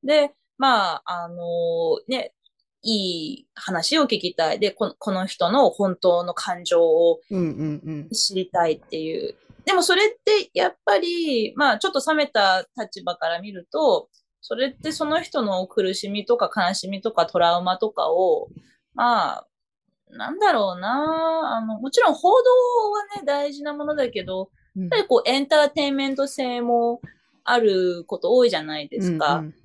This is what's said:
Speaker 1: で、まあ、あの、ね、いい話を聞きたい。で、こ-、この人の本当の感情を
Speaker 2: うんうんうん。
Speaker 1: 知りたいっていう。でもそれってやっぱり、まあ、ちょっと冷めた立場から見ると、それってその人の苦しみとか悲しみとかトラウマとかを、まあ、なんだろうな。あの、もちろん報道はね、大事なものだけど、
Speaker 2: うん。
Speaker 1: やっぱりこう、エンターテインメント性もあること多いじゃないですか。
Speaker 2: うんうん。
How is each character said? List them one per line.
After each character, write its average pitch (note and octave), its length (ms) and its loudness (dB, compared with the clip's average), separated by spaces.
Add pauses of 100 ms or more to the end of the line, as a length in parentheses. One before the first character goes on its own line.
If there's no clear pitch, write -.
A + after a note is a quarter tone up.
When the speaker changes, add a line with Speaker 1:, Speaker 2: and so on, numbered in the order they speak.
Speaker 1:
で、 C4+ 280 2 (260)
ま G#3+ 400 2
あ、 F3 260 -8
あ E3+ 40 -12
の、 E3+ 800 -2
ね、 B3+ 260 -6 (500)
い F#3 500 -4
い - 220 -18
話 F#3 420 -2
を D4+ 60 4
聞 G#3 160 0
き F3 160 -6
た D#3+ 180 0
い。 G3+ 60 -4
で、 G3+ 100 0
こ-、 - 280 -4
こ - 140 -6
の F#3 140 -2
人 F3+ 260 -2
の B3 200 6
本 F#3 240 -2
当 F3 280 2
の F3 120 -6
感 F3 300 -6
情 E3+ 180 4
を E3 360 4 (120)
Speaker 2:
う G3 40 -4
ん F#3 40 0
う F3+ 40 2
ん D3+ 400 -4
う D#3+ 80 -10 (160)
ん。 - 40 -20
Speaker 1:
知 G3+ 240 -2
り F#3 120 -4
た F3 200 0
い D#3+ 60 0
っ D#3+ 60 -6
て - 200 -10
い D#3+ 280 -6
う。 - 60 -10 (320)
で F#4+ 80 2
も F4+ 80 4
そ F4+ 140 2
れ G4+ 100 4
っ A4 40 4
て G#4+ 440 0
や F3+ 160 0
っ - 60 -10 (100)
ぱ G4+ 140 4
り、 E4 560 -2
ま C4+ 180 4
あ、 G#3+ 60 0
ち - 80 -2
ょ - 20 2
っ - 40 -6
と C4+ 140 0
冷 D#4 80 0
め D4 120 0
た F#3+ 400 2 (100)
立 G#3+ 260 -10
場 F3 120 -6
か E3 140 -4
ら E3+ 100 -4
見 G#3 120 -14
る F3+ 200 -16
と、 C4+ 380 0 (300)
そ - 140 -10
れ B3+ 160 -2
っ - 20 -10
て D#4 200 -8
そ D#4 140 -4
の D#4+ 180 -2
人 D4+ 180 -4
の F#3+ 240 -2
苦 F#3+ 300 -2
し G3 140 -8
み G3+ 160 -6
と A#3+ 120 2
か A3 180 0
悲 F3 200 0
し - 140 -8
み G3 120 -8
と F#3 100 -4
か E3+ 140 2
ト F3 140 -2
ラ E3+ 180 4
ウ F3 60 -2
マ F#3 160 -2
と G#3+ 100 -2
か - 220 -2
を、 F3 380 2 (440)
ま G3+ 440 0
あ、 - 100 -16 (640)
な - 200 -10
ん D#4+ 80 -8
だ G#4 140 2
ろ G3+ 260 0
う - 20 -14
な。 D#4 800 -2
あ A3+ 80 -4
の、 A3 140 -6
も C4 100 -8
ち A#4 120 2
ろ F#4 100 6
ん - 20 0
報 - 160 2
道 G#4+ 60 6 (560)
は G#4 120 -4 (160)
ね、 D4 60 -14
大 C#4+ 260 -2
事 C#4+ 120 -14
な D4 100 -6
も D4 120 -8
の D4+ 100 -4
だ C4 140 -2
け - 140 -8
ど、 F#3 280 -8 (240)
Speaker 2:
う F#3+ 40 -8
ん。 - 40 -4
Speaker 1:
や F3+ 40 -6
っ - 20 -6
ぱ B4 80 0
り G#4 100 0
こ - 180 4
う、 - 40 2
エ C4+ 100 2
ン C#4 80 -2
タ D#4 100 2
ー D4 120 4
テ D4 180 -2
イ - 20 0
ン C#4 60 -2
メ C#4 140 -2
ン C4+ 60 -4
ト C#4 120 -2
性 B3 340 -4
も A#3+ 400 0 (420)
あ A#3+ 160 2
る F#3 460 2
こ F#3 140 -10
と A#3 160 2
多 B3 100 6
い A#3 60 4
じ F3+ 40 -2
ゃ D#3 60 -2
な D#3 180 -8
い D3 100 -10
で - 120 -8
す F3+ 160 -2
か。 D3+ 200 2
Speaker 2:
う D#3+ 40 -4
ん D#3 40 -8
う - 40 -12
ん。 - 160 -18